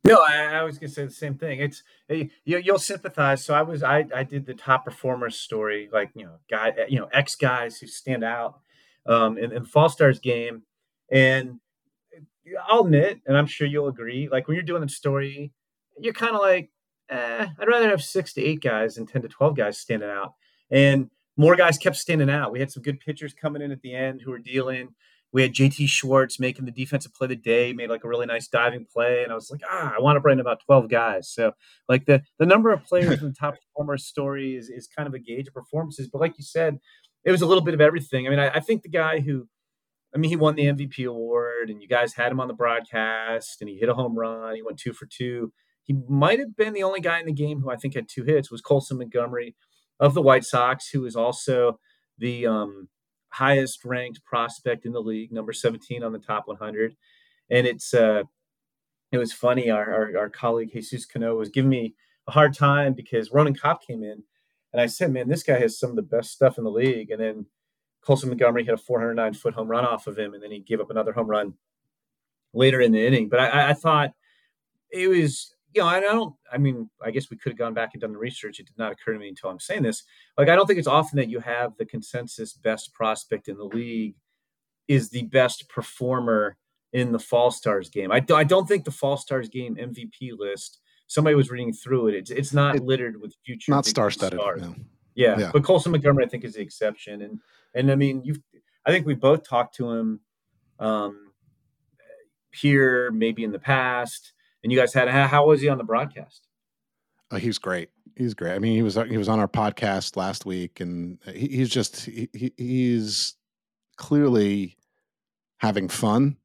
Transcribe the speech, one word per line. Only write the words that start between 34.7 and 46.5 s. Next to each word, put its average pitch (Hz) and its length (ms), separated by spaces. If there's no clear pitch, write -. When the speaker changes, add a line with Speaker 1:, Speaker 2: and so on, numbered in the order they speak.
Speaker 1:
kind 151 200
of 131 80
a 120 40
gauge 120 280
of - 80
performances. 147 520
But 139 140
like 165 160
you 143 60
said, 156 360
it 180 80
was 175 100
a 170 60
little 180 160
bit 170 100
of 151 80
everything. 139 460
I - 20
mean, 139 100
I, 139 100
I 147 100
think 220 240
the 170 60
guy 160 300
who, 135 280
I 143 40
mean, 156 120
he 170 80
won 151 180
the 143 120
M 143 100
V 139 100
P 131 160
award 120 680
and 104 120
you 98 60
guys 120 260
had 120 180
him 131 80
on 127 80
the 123 60
broadcast 113 1080
and 104 80
he 98 80
hit 113 120
a 120 40
home 120 240
run. 113 380
He 110 60
went 110 180
two 120 140
for - 120
two. 120 460
He 143 100
might 151 320
have 233 160